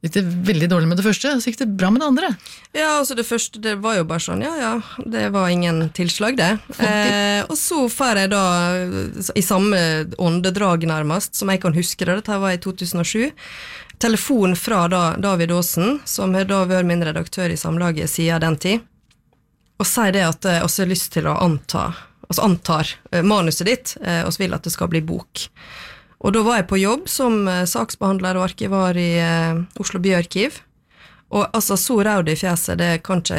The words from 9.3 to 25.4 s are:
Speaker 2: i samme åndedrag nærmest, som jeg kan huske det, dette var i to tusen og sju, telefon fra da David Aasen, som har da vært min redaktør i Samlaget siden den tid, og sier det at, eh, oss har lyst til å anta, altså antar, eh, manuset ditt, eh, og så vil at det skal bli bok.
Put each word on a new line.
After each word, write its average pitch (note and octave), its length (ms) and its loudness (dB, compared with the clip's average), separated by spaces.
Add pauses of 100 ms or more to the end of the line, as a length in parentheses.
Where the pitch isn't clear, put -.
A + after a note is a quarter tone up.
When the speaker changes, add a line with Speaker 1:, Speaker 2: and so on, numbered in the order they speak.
Speaker 2:
i G3+ 60 2
samme G3 380 2 (400)
åndedrag F3+ 680 2
nærmest, D#3 480 -2
som G3+ 140 -2
jeg F#3+ 140 0
kan E3+ 100 2
huske E3+ 320 0
det, F3 140 0
dette G#3 200 -4
var G3 120 0
i F3 80 -2
to F#3 160 -6
tusen F3+ 240 -4
og E3+ 80 0
sju, A#3+ 220 0 (680)
telefon G#3+ 600 2
fra G#3+ 220 0 (100)
da F3+ 120 2 (120)
David F3 400 0
Aasen, F3+ 480 0
som F#3+ 320 -2
har F#3+ 160 0
da G3 160 2
vært F3+ 220 2
min E3+ 140 2
redaktør E3 500 -4
i D#3+ 60 -4
Samlaget E3 520 -2
siden E3 320 0
den E3 160 0
tid, A3 240 0 (960)
og G3+ 80 0
sier G#3+ 240 2
det F#3+ 160 2
at, - 180 -2
eh, F3 180 2
oss F3 200 0
har F3+ 80 2
lyst - 240 -4
til D#3+ 160 0
å D3+ 80 0
anta, E3 540 0 (340)
altså - 160 -2
antar, E3+ 480 2 (200)
eh, F3 120 0
manuset F3 480 2
ditt, - 320 -4
eh, E3+ 220 -2
og E3 100 -2
så G3 80 -2
vil F#3 100 -2
at - 140 -6
det E3+ 80 -4
skal E3+ 160 -2
bli E3 80 2
bok. E3+ 480 -8 (760)